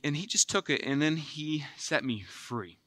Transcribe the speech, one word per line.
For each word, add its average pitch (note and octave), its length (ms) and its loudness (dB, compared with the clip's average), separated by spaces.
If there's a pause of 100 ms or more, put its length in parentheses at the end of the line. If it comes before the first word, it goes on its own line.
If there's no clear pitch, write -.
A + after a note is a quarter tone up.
and D3 140 0
he F3 100 -4
just - 240 2
took F#3+ 180 2
it, D3 140 4
and C#3 180 2
then D#3 160 4
he D3+ 480 -4 (120)
set - 280 0
me A2+ 180 -2
free. F#2 640 -8